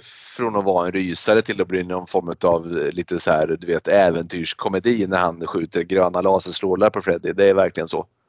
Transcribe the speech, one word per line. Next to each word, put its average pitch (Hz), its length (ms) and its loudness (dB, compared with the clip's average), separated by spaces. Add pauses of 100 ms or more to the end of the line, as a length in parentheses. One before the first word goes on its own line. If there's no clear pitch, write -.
(380)
från 113 180 -2
att 101 100 0
vara 90 200 2
en 90 80 -2
rysare 95 480 2
till 101 200 -4
att 90 60 0
bli 92 160 -2
någon 92 240 -6
form 85 220 -2
utav, 85 480 0
eh, 73 140 -2
lite 87 280 -6
så - 120 -2
här, 80 280 0
du 87 80 -10
vet, 82 200 -2
äventyrskomedi 90 1200 0
när 95 100 0
han 85 300 -2
skjuter 85 340 -4
gröna 92 400 0
laserstrålar 92 680 0
på 104 120 -2
Freddy. 87 320 -2
Det 98 160 6
är 95 40 6
verkligen 87 340 0
så. - 200 -6 (220)